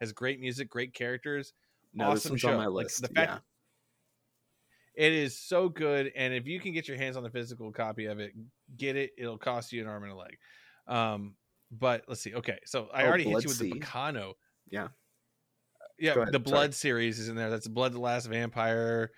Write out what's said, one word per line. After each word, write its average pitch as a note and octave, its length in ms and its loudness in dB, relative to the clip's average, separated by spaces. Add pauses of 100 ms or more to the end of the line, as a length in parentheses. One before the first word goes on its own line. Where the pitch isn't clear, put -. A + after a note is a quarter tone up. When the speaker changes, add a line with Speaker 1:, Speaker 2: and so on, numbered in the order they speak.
Speaker 1:
has A2 120 -4
great C3 260 -2
music, B2+ 320 -6
great B2 240 -4
characters, C3 580 -4 (420)
Speaker 2:
No, A2+ 180 2
this C#3+ 140 2
Speaker 1:
awesome D3 80 -6
Speaker 2:
one's B2 100 2
on B2 80 4
Speaker 1:
show. B2 60 4
Speaker 2:
my A2 80 0
Speaker 1:
Like, F#2+ 180 0
Speaker 2:
list, - 180 -6
Speaker 1:
the B2 60 -4
fact - 340 2 (1500)
Speaker 2:
yeah. D#3 100 6
Speaker 1:
it D#3+ 60 8
is D3 240 2
so F#3 320 4
good, C#3+ 460 2
and C3 180 0
if B2 140 -4
you F3 140 -6
can F#3+ 120 -6
get D#3+ 140 -4
your C#3 100 -8
hands C3 200 -4
on B2+ 80 -6
the A#2 60 -8
physical A#2 420 -8
copy A2 340 -4
of G#2+ 140 -6
it, G#2 120 -8 (440)
get C3+ 200 -2
it. C3+ 220 -2
It'll A#2 200 -6
cost A#2+ 340 -4
you A#2 100 -4
an G#2+ 60 -8
arm G#2 160 -8
and G2+ 80 -12
a F#2+ 40 -14
leg. F#2 200 -16 (500)
Um, G#2+ 480 -2 (380)
but A#2+ 340 2
let's A#2+ 140 -6
see. G#2 140 -8
Okay, A#2+ 300 -4
so A2+ 300 -4
I C3+ 80 4
Speaker 2:
Oh, C#3 60 8
Speaker 1:
already F3 160 6
hit A2 60 2 (120)
you D#3 60 -2
with B2+ 100 0
Speaker 2:
Blood G2+ 140 -2
Speaker 1:
the - 0 -
Speaker 2:
Sea. - 80 -6
Speaker 1:
Bacano. A#2+ 520 -4 (380)
Speaker 2:
Yeah. G3 180 -4 (1120)
Speaker 1:
Yeah, D#3 160 4
Speaker 2:
Go B2+ 80 6
ahead, A2+ 120 2
Speaker 1:
the C3+ 40 6
Speaker 2:
sorry. B2+ 200 -2
Speaker 1:
Blood C#3+ 160 4
series A#2 440 2
is A2 100 -6
in A2+ 80 -6
there. A2+ 140 0
That's A2 160 -2
Blood B2 280 2
the A#2+ 60 -4
Last A#2+ 260 0
Vampire, A2+ 920 0